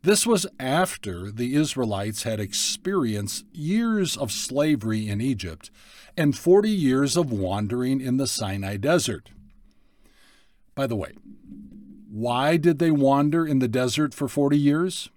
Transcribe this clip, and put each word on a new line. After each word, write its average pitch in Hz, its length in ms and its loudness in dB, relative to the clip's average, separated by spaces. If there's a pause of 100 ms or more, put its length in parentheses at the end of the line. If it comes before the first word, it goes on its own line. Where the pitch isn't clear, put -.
This 208 260 2
was 190 180 2 (140)
after 117 720 -4
the 123 240 -4
Israelites 110 680 -2
had 110 160 -4
experienced 107 1120 -4
years 202 640 0
of 131 140 -4
slavery 113 760 0
in 104 140 -2
Egypt 98 500 -6 (460)
and 147 200 2
forty 208 340 6
years 139 440 2
of 160 160 0
wandering 107 680 -2
in 131 160 0
the 135 100 0
Sinai 98 500 -4
desert. 127 520 0 (1500)
By 135 100 -2
the 117 120 -4
way, 76 160 -8 (960)
why 123 480 0
did 156 220 2
they 165 120 4
wander 147 560 4
in 139 120 2
the 127 100 2
desert 127 440 0
for 139 140 -4
forty 143 300 2
years? 151 600 2